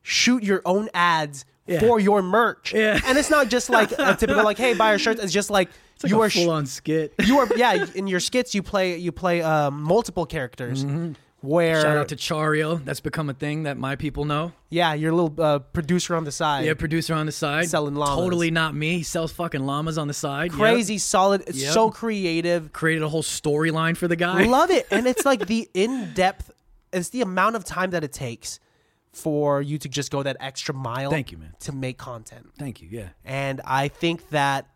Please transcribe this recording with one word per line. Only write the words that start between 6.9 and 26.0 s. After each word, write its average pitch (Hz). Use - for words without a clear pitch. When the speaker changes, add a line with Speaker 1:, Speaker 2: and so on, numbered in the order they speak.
Speaker 1:
you 254
are, 240
yeah, 214
in 190
your 185
skits, 247
you 190
play, 185
you 175
play, 175
uh, 156
multiple 165
characters 131
Speaker 2:
Mm-hmm. 156
Speaker 1:
where 160
Speaker 2:
Shout 151
out 147
to 151
Chario. 156
That's 139
become 151
a 131
thing 151
that 143
my 135
people 147
know. 151
Speaker 1:
Yeah, 165
your 156
little, 165
uh, 147
producer 170
on 160
the 147
side. 151
Speaker 2:
Yeah, 156
producer 160
on 156
the 151
side. 156
Speaker 1:
Selling 147
llamas. 143
Speaker 2:
Totally 170
not 160
me. 160
He 165
sells 165
fucking 165
llamas 151
on 147
the 143
side. 151
Yep. 143
Speaker 1:
Crazy 214
solid. 196
It's 131
Speaker 2:
Yep. 143
Speaker 1:
so 220
creative. 175
Speaker 2:
Created 160
a 151
whole 156
storyline 160
for 175
the 170
guy. 180
Speaker 1:
Love 294
it. 285
And 226
it's 254
like 247
Speaker 2:
<laughs> 214
Speaker 1:
the 226
in-depth, 190